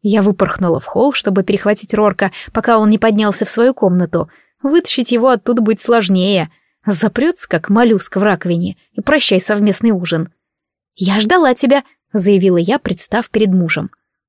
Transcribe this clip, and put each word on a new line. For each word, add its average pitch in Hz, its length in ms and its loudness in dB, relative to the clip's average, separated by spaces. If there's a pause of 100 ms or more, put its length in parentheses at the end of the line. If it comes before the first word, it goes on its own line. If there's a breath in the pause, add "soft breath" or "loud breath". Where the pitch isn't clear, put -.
Я 208 200 0
выпорхнула 190 580 0
в - 60 -12
холл, 262 280 0
чтобы 196 300 -2
перехватить 202 500 -2
Рорка, 202 380 0 (220 loud breath)
пока 226 240 0
он 214 120 2
не 214 100 2
поднялся 214 440 0
в 190 60 -6
свою 240 240 2
комнату. 175 560 -2 (320 soft breath)
Вытащить 277 500 -2
его 240 180 2
оттуда 240 320 0
будет 220 200 0
сложнее. 190 680 0 (360)
Запрется, 220 640 -2
как 165 200 -4
моллюск 220 460 2
в 196 80 0
раковине, 180 540 -2 (160)
и - 80 -8
прощай 277 400 0
совместный 208 500 0
ужин. 170 380 -4 (680)
«Я 196 240 0
ждала 254 340 2
тебя», 269 300 2 (300 soft breath)
заявила 190 440 2
я, 190 220 0
представ - 500 -4
перед 214 200 0
мужем. 180 400 -2 (400)